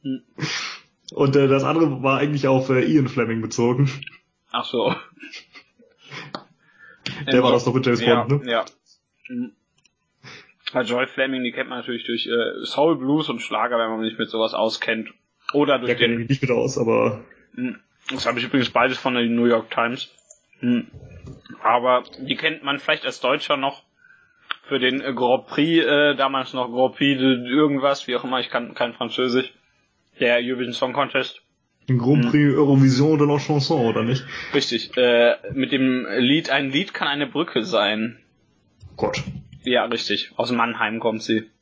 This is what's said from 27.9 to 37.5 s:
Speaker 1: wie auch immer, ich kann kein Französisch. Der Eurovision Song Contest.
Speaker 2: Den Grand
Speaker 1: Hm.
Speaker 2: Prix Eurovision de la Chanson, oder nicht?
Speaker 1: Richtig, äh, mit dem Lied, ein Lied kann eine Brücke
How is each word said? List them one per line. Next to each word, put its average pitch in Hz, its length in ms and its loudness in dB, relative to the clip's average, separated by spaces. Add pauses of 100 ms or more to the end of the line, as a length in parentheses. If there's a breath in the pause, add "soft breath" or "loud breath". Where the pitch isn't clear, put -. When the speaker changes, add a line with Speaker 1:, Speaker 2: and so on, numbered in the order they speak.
Speaker 1:
wie 123 100 -2
auch 120 80 -4
immer, 127 160 -2
ich 120 100 -6
kann 120 240 -6
kein 120 200 -2
Französisch. 127 600 -2 (680)
Der 120 220 4
Eurovision 123 320 -6
Song 127 180 -2
Contest. 135 480 -4 (480)
Speaker 2:
Den 127 100 2
Grand 139 260 4
Speaker 1:
Hm. 120 60 0
Speaker 2:
Prix 147 260 4
Eurovision 139 600 4
de 147 80 4
la 147 120 2
Chanson, 143 480 0
oder 113 160 0
nicht? 127 200 -2 (300 loud breath)
Speaker 1:
Richtig, 123 460 -2
äh, 120 380 6 (180)
mit 127 180 -2
dem 131 340 0 (120)
Lied, 139 320 2
ein 139 200 0
Lied 160 220 -2
kann - 160 -4
eine 143 180 -2
Brücke 127 380 -2